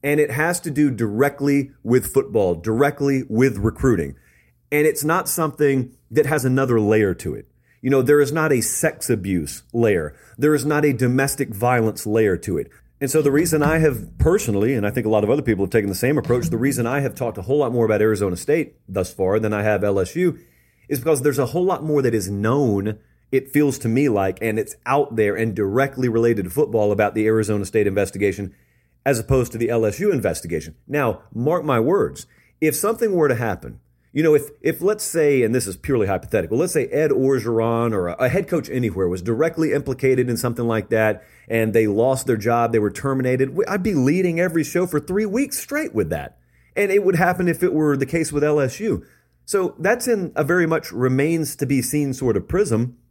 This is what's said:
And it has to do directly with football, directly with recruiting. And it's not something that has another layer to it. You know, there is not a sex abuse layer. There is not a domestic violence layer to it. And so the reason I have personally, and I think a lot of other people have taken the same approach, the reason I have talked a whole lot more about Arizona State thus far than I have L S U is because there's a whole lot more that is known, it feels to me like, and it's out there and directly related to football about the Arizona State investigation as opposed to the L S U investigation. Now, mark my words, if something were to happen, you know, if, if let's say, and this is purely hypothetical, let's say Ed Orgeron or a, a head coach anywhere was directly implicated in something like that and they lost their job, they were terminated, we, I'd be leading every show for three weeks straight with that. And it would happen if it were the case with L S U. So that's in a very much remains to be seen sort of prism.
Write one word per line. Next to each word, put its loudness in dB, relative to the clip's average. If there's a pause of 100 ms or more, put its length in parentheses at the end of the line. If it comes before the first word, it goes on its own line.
And 4
it 4
has 0
to -8
do 2
directly 0 (100)
with 2
football, 2
directly 0
with 2
recruiting. 0 (540)
And 2
it's 0
not 0
something 0 (180)
that 2
has 0
another 2
layer 4
to -6
it. -14 (340)
You -2
know, 4
there 6
is 2
not 0
a 2
sex -4
abuse -2
layer. 0 (220)
There 2
is -2
not 0
a 4
domestic 0
violence 0
layer 2
to -4
it. -6 (300)
And -4
so 2
the 2
reason 2
I 2
have 0
personally, 2
and 0
I 2
think -2
a 0
lot 4
of 2
other 2
people 0
have -8
taken 2
the -4
same 0
approach, 0
the -2
reason 0
I -2
have -4
talked -6
a -10
whole 0
lot 0
more 2
about 2
Arizona 2
State -2 (140)
thus -4
far 0
than -2
I -2
have 2
L 2
S -4
U 0 (520)
is -4
because 0
there's 0
a 0
whole -2
lot -2
more 0
that 2
is -2
known, 0 (340)
it -2
feels 2
to -4
me 2
like, 0
and -2
it's -6 (100)
out 0
there 2
and -2
directly -2
related 2
to -8
football 0
about 0
the 0
Arizona 0
State 0
investigation -2 (500)
as 2
opposed 0
to -10
the -2
L 0
S -2
U 0
investigation. -4 (120)
Now, -2 (100)
mark -2
my 2
words, -2 (360)
if 2
something -2
were 2
to 2
happen, -6 (320)
you -2
know, 4
if, 0 (100)
if -2
let's -2
say, 2
and 2
this 0
is -8
purely 0
hypothetical, -2
let's 0
say 0
Ed 0
Orgeron 0
or -2
a, -6
a 2
head -2
coach -4
anywhere -2
was -4
directly 0
implicated 0
in -2
something -4
like -2
that 0 (260)
and 0
they 4
lost 0
their 2
job, 0
they 2
were 0
terminated, -2
we, 0
I'd -4
be -2
leading 2
every 0
show -2
for -2
three -2
weeks -4
straight -6
with -2
that. -8 (380)
And 0
it 2
would 2
happen 2
if -2
it 0
were 2
the 0
case -4
with 0
L 2
S -2
U. -4 (420)
So -2
that's 0
in -2
a 0
very 2
much -2
remains 0
to -4
be 0
seen -2
sort 0
of -4
prism. -2 (140)